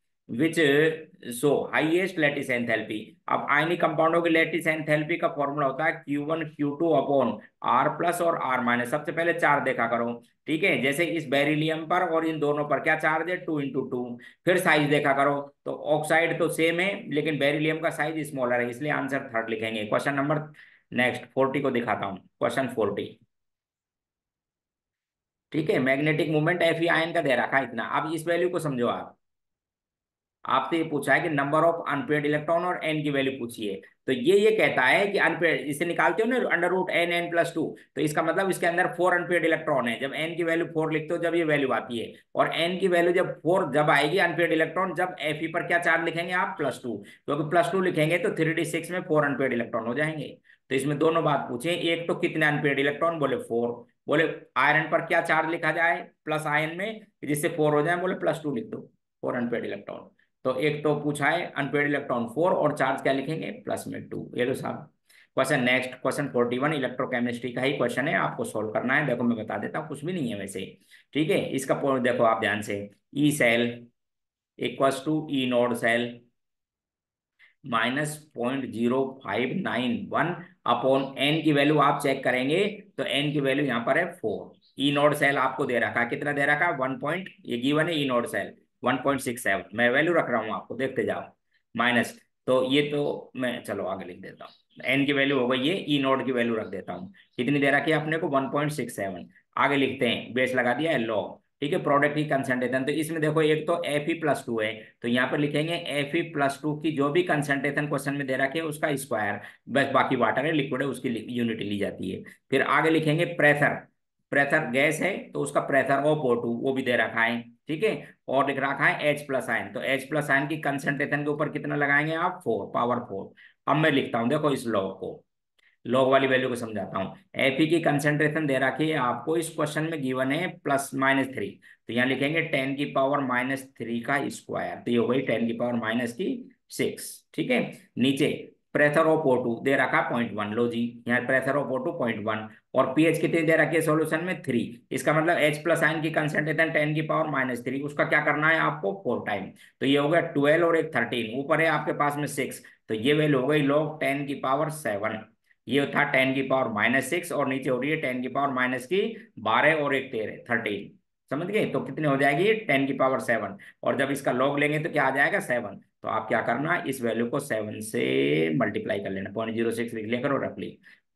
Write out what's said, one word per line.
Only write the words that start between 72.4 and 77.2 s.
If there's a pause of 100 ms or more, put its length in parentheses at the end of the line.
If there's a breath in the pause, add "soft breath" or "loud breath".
ध्यान
से, (260)
E
cell (960)
equals
to (200)
E
node
cell (1600 soft breath)